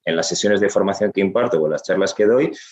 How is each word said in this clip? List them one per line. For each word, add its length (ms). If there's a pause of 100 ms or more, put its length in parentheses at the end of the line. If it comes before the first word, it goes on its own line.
en 100
las 120
sesiones 320
de 100
formación 440
que 80
imparto 400
o 80
las 140
charlas 300
que 120
doy, 260 (200)